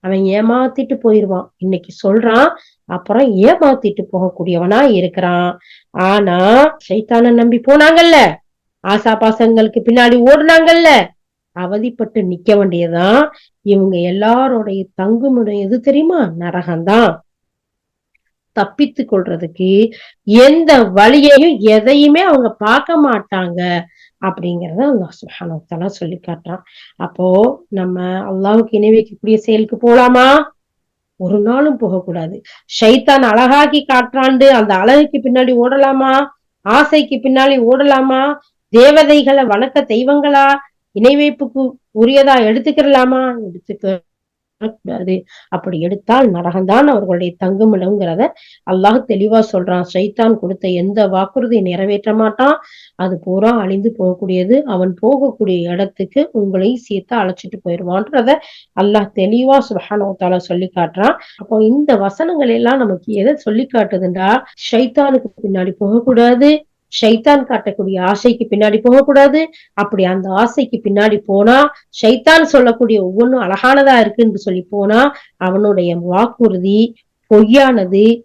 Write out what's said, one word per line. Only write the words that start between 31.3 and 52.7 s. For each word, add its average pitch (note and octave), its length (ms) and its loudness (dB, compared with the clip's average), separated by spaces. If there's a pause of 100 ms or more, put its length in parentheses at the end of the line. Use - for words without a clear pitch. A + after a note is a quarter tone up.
நாளும் B3+ 360 0
போகக்கூடாது. F3+ 600 -6 (340)
ஷைத்தான் C4+ 520 2
அழகாக்கி C4 600 2
காட்டுறான்டு C4 680 0
அந்த A3+ 260 2
அழகுக்கு C#4 440 2
பின்னாடி B3+ 380 0
ஓடலாமா? C4+ 580 0 (520)
ஆசைக்கு D4 500 0
பின்னாடி C4 440 2
ஓடலாமா? C4 600 2 (500)
தேவதைகளை C#4 720 4
வணக்க A3+ 380 -2
தெய்வங்களா, C#4 680 0 (480)
இணை A#3+ 200 4
வைப்புக்கு C#4+ 460 -2 (320)
உரியதா C4+ 480 4
எடுத்துக்கிறலாமா? C4 800 0 (220)
எடுத்துக்க F#3+ 560 -10 (600)
கூடாது. F#3 540 -8 (340)
அப்படி F#3 320 -8
எடுத்தால் G3+ 500 0
நரகம்தான் F#3 580 0
அவர்களுடைய F#3 500 -2
தங்குமிடம்ங்கிறத G3 840 -2 (440)
அல்லாஹ் G3 400 0
தெளிவா G#3+ 340 0
சொல்றான். F3+ 460 -2
ஷைத்தான் G#3 520 -2
கொடுத்த F#3+ 300 -6
எந்த F#3 400 -2
வாக்குறுதியை G3+ 540 -2
நிறைவேற்ற G3+ 520 -4
மாட்டான், A3 420 0 (400)